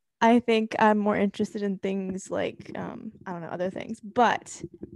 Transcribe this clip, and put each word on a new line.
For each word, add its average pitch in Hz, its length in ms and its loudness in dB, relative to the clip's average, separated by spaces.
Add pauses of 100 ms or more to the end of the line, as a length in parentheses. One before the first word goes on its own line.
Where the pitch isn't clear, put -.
(220)
I 233 180 8
think 220 380 0
I'm 214 200 6
more 208 180 2
interested 202 460 -2
in 196 160 -2
things 190 520 -4
like, - 440 -6
um, 190 380 -10 (140)
I 190 60 -8
don't 170 100 -10
know, 160 60 -12
other 180 220 -6
things. - 300 -10
But, - 600 0 (340)